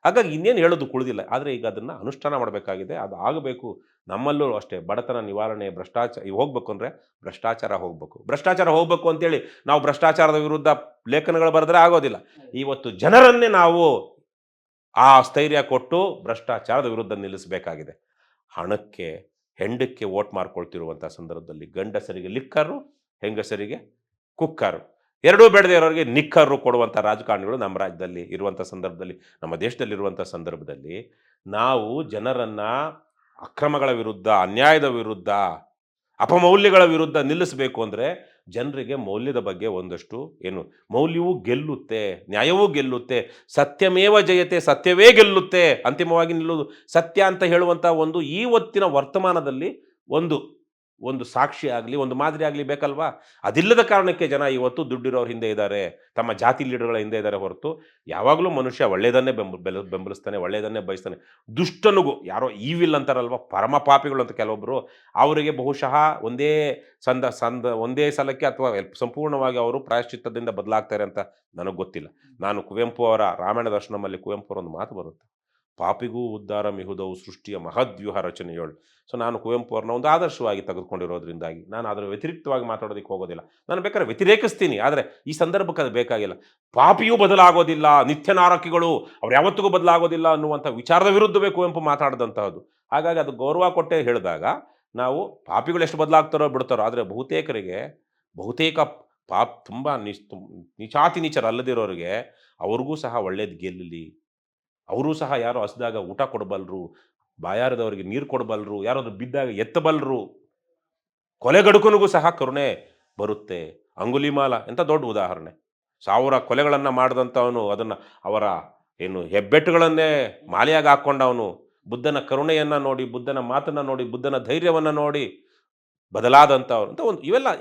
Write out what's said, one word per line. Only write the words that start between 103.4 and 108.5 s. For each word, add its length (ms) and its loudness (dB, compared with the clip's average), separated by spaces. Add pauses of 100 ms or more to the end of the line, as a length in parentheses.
ಗೆಲ್ಲಲಿ, 640 -16 (640)
ಅವರೂ 240 -2
ಸಹ 200 -6
ಯಾರು 300 -2
ಹಸ್ದಾಗ 340 -8
ಊಟ 260 -6
ಕೊಡಬಲ್ರು, 720 -8 (440)
ಬಾಯಾರದವರಿಗೆ 640 -4
ನೀರು 240 -8
ಕೊಡಬಲ್ರು, 580 -6